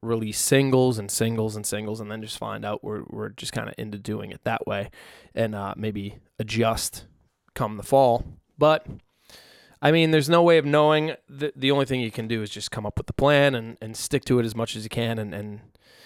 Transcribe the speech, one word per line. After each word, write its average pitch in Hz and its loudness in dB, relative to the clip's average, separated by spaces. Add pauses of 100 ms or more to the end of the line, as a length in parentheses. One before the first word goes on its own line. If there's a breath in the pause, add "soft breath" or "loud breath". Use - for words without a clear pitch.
release 113 -2
singles 131 4
and 101 -8
singles 110 -2
and 107 -8
singles 107 -6
and 104 -10
then 110 -10
just 110 -12
find 107 -8
out 104 -6
we're, 107 -8
we're 107 -10
just 113 -12
kinda 110 -6
into 107 -10
doing 104 -8
it - -16
that 113 -4
way 101 -4 (460 loud breath)
and, 110 -2
uh, 101 -6
maybe 101 -8 (180)
adjust 110 -2 (480)
come 107 -4
the 98 -10
fall. 127 4 (320)
But, 156 2 (960 soft breath)
I 147 4
mean, 160 6
there's 151 4
no 170 6
way 165 8
of 139 0
knowing. 151 4 (120)
The, 139 -6
the 135 2
only 139 4
thing 127 -2
you 113 -4
can 113 -6
do 113 -2
is 101 -8
just - -10
come 107 -6
up - -6
with - -8
the - -8
plan 143 4
and, 113 -8
and 110 -12
stick - -2
to 127 4
it 117 2
as 110 -6
much 113 -4
as 110 -10
you 110 -10
can 113 -2
and, 104 -8
and, 104 -10 (440 soft breath)